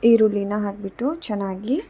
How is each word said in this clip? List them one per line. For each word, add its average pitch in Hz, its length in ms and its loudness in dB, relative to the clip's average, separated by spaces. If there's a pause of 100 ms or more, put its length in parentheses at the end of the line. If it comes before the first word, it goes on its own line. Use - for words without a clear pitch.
ಈರುಳ್ಳಿನ 208 540 4
ಹಾಕಿಬಿಟ್ಟು 208 580 -4
ಚೆನ್ನಾಗಿ 208 760 -4